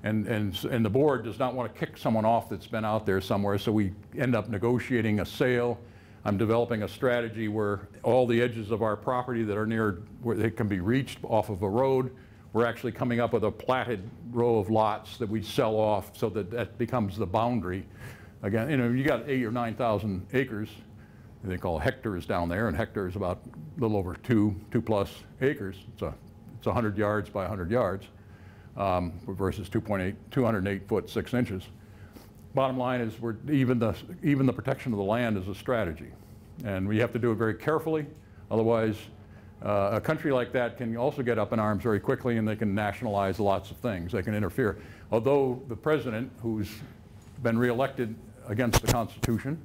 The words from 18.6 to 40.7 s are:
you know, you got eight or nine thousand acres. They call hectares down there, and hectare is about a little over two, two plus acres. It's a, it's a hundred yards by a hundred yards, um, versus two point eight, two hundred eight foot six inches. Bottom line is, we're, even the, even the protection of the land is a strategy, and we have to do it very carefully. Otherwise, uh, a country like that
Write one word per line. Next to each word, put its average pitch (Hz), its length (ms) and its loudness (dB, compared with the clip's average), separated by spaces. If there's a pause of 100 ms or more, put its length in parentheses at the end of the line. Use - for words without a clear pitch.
you 151 60 2
know, 120 140 2
you 127 140 0
got 131 240 2
eight 131 160 0
or 110 80 -2
nine 117 240 -2
thousand 104 560 0
acres. 123 360 0 (760)
They 92 140 -2
call 87 200 0
hectares 101 480 -2
down 87 220 0
there, 101 180 0
and 104 100 0
hectare 104 300 -2
is 90 80 -6
about 95 320 -4
a - 340 -12
little 110 160 2
over 90 180 -2
two, 107 420 2 (160)
two 117 100 2
plus 104 300 0 (280)
acres. 127 360 0 (160)
It's - 100 -8
a, 78 100 -4 (460)
it's - 80 -4
a 107 60 2
hundred 107 260 0
yards 104 320 0
by 98 140 -4
a 87 40 -4
hundred 92 220 -4
yards, 101 360 0 (680)
um, 90 360 0 (160)
versus 95 400 -2
two 110 120 0
point 98 220 -2
eight, 98 140 -2 (160)
two 131 120 2
hundred 107 220 2
eight 98 220 -4
foot 101 200 0
six 104 260 -4
inches. 101 280 0 (920)
Bottom 131 240 2
line 127 240 0
is, 110 180 -4
we're, 113 160 -4 (140)
even 127 280 4
the, 110 160 2 (280)
even 135 240 4
the 123 60 6
protection 127 380 -4
of 107 60 0
the 101 80 0
land 110 320 2
is 92 100 -4
a 101 80 -6
strategy, 85 540 -2 (560)
and 95 240 -2
we 107 80 2
have 117 160 4
to 120 60 -2
do 113 140 2
it - 20 4
very 110 200 2
carefully. 156 520 0 (440)
Otherwise, 110 460 4 (640)
uh, 101 300 2
a 107 80 2
country 156 320 0
like 123 200 2
that 120 260 0